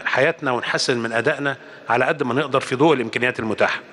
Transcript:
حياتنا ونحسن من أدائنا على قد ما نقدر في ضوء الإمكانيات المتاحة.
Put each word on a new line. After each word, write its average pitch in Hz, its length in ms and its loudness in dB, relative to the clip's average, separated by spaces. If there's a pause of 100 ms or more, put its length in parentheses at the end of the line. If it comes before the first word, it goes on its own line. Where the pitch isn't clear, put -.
حياتنا 143 460 0
ونحسن 123 460 0
من 113 140 -4
أدائنا 135 460 0 (320)
على 123 160 2
قد 147 180 0
ما 123 100 -2
نقدر 139 260 2
في - 160 -4
ضوء 151 180 6
الإمكانيات 120 460 -2
المتاحة. 107 400 0 (140)